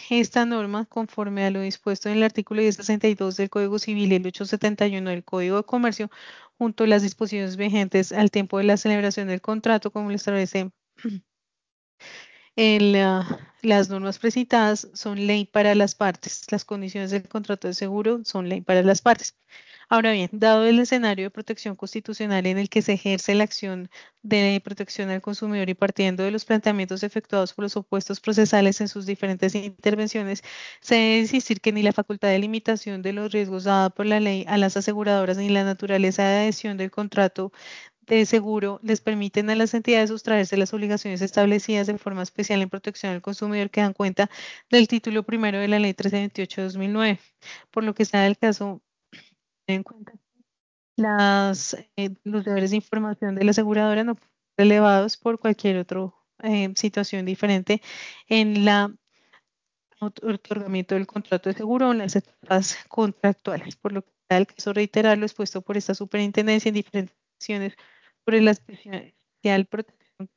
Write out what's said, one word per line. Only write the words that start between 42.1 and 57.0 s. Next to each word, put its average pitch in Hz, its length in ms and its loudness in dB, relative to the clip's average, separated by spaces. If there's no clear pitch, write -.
especial 196 400 -2
en 185 80 -4
protección 196 420 -8
al 180 80 -6
consumidor 202 480 -6
que 208 140 0
dan 196 100 2
cuenta 202 380 0
del 240 180 6
título 214 360 -2
primero 214 340 -2
de 202 100 -2
la 208 100 4
Ley 202 140 2
trece 196 240 -2
veintiocho 196 460 -6
de 190 60 -4
dos 185 100 -10
mil 196 140 -4
nueve, 214 280 0
por 220 140 -2
lo 214 100 -2
que 214 120 0
se 208 100 -2
da 196 100 6
el 202 120 2
caso 202 420 -2
en 190 160 -4
cuenta 220 300 -20
las, 202 800 2
eh, 196 140 -4
los 208 220 -4
deberes 196 280 0
de 208 40 2
información 208 580 -4
de 190 100 0
la 208 80 6
aseguradora 214 520 2
no 233 100 -2
pueden - 140 -18
ser - 380 0
relevados 208 500 4
por 226 220 -2
cualquier 202 400 0
otro, 185 360 -6
eh, 202 340 0
situación 196 480 -4